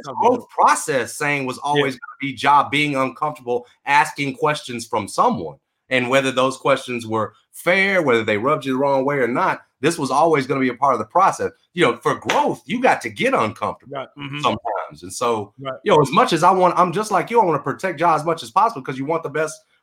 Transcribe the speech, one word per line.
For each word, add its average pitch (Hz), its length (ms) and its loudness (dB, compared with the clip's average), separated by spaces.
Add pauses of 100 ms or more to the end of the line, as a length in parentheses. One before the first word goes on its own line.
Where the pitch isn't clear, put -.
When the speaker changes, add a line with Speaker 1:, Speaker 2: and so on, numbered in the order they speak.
Speaker 1:
uncomfortable. - 320 2
Speaker 2:
growth - 100 -14
process 156 680 0
saying 143 280 -2
was 127 140 -6
always 139 360 0
Speaker 1:
Yeah. - 40 -20
Speaker 2:
gonna - 340 -10
be 110 80 -12
Ja 139 300 4
being 147 260 0
uncomfortable, 127 720 -4 (180)
asking 143 520 0
questions 143 500 -2
from 104 220 -4
someone. 131 500 -2 (320)
And 127 180 0
whether 131 240 2
those 127 240 0
questions 123 500 -2
were 107 280 -4 (160)
fair, 190 500 0
whether 120 240 2
they 104 140 0
rubbed 135 260 -2
you 135 80 -4
the 127 60 -2
wrong 139 260 0
way 143 140 -2
or 120 100 0
not, 151 320 -2 (200)
this 165 180 0
was 135 120 -4
always 143 360 2
gonna 135 140 -2
be 131 100 0
a 117 40 -6
part 135 200 0
of 117 60 -2
the - 40 -4
process. 170 480 0 (220)
You 170 100 2
know, 117 140 2
for 139 160 -2
growth, 240 500 -2
you 214 160 -4
got 202 220 2
to 117 80 -8
get 240 240 -2
uncomfortable 110 640 -4
Speaker 1:
Right. 127 180 -10
Mm-hmm. 143 240 -10
Speaker 2:
sometimes. 98 640 -4
And 92 100 -14
so, 117 460 -2
Speaker 1:
Right. 135 160 -10 (100)
Speaker 2:
you 202 80 4
know, 156 80 8
as 143 120 2
much 214 200 4
as 160 100 0
I 180 100 8
want, 180 260 4
I'm 175 140 2
just 214 180 -4
like 180 200 0
you, 233 100 2
I 202 40 6
wanna 156 140 0
protect 143 420 -4
Ja 165 140 4
as 151 100 -2
much 160 180 -2
as 110 80 -16
possible 190 300 0
'cause 135 160 -8
you 135 80 -6
want 160 200 -4
the 151 40 -6
best 156 320 -4 (220)